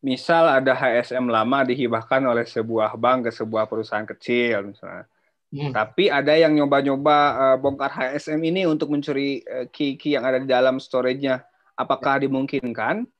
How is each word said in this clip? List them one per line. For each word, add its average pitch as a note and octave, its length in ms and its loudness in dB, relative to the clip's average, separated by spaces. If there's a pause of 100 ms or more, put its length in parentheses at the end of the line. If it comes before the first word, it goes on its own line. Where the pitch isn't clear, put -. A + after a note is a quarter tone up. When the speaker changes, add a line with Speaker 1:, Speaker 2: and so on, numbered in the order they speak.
Speaker 1:
misal E3 420 2
ada C3+ 320 4
H C3 60 -4 (160)
S A#2+ 160 -4
M B2 160 0
lama B2 340 2
dihibahkan B2 600 0
oleh A#2 180 0
sebuah A2 540 -2
bank A#2+ 280 2
ke A2+ 60 -4
sebuah A2 320 -4
perusahaan G#2+ 400 -6
kecil A2+ 720 -2
misalnya. F#2 340 -16 (400)
Speaker 2:
Hmm. C#3 240 -8
Speaker 1:
Tapi A#2+ 400 0
ada C#3+ 240 4
yang D#3+ 160 6
nyoba-nyoba, C#3 640 2 (160)
eh, C3 240 4
bongkar C#3 320 -2
H - 100 -10 (220)
S - 80 -16
M D#3 160 -2
ini F3 240 0
untuk D3+ 240 -2
mencuri, C#3 480 -4
eh, B2+ 320 -10
key-key C#3+ 400 -4
yang B2+ 140 0
ada C3 100 0
di C3 80 -4
dalam C3 320 2
storage-nya. C3 640 -2 (320)
Apakah C3+ 480 0
dimungkinkan? C3+ 880 -4 (100)